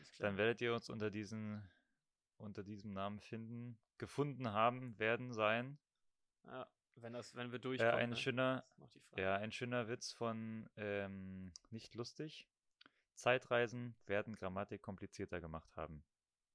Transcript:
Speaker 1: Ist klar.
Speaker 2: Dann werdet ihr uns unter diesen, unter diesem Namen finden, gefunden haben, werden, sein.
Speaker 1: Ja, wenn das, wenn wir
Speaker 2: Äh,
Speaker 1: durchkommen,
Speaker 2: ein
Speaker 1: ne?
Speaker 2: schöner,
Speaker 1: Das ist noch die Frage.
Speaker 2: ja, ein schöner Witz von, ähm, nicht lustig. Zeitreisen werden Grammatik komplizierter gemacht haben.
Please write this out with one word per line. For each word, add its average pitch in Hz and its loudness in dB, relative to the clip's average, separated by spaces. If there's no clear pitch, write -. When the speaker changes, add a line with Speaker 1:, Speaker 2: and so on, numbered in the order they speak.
Speaker 1:
Ist - -20
klar. 104 0
Speaker 2:
Dann 98 2
werdet 110 6
ihr 120 2
uns 113 -4
unter 107 0
diesen, 107 -4
unter 104 -8
diesem 104 -8
Namen 101 -4
finden, 117 -8
gefunden 131 -2
haben, 120 4
werden, 117 2
sein. 117 2
Speaker 1:
Ja, 127 -10
wenn 117 -12
das, 120 -8
wenn 123 -4
wir 123 -2
Speaker 2:
Äh, - -14
Speaker 1:
durchkommen, 120 4
Speaker 2:
ein 120 4
Speaker 1:
ne? 117 -2
Speaker 2:
schöner, 131 2
Speaker 1:
Das - -14
ist - -20
noch - -20
die - -20
Frage. - -4
Speaker 2:
ja, 95 4
ein 107 -2
schöner 120 0
Witz - -4
von, 113 -4
ähm, 98 -4
nicht - -10
lustig. 123 -8
Zeitreisen 120 4
werden 104 2
Grammatik 98 -4
komplizierter 95 -6
gemacht 80 -8
haben. 78 -8